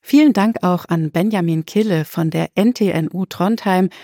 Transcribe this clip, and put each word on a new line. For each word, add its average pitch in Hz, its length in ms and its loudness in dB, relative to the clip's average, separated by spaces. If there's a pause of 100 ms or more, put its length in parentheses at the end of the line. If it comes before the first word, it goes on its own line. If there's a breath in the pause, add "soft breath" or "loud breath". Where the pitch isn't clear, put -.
Vielen 294 320 4
Dank 196 320 0
auch 180 220 0
an 160 260 -2
Benjamin 170 520 -2
Kille 202 400 0
von 160 260 -4
der 165 260 -4
N 226 180 2
T 202 160 0
N 165 220 -2
U 185 140 -6
Trondheim 190 640 0 (140 loud breath)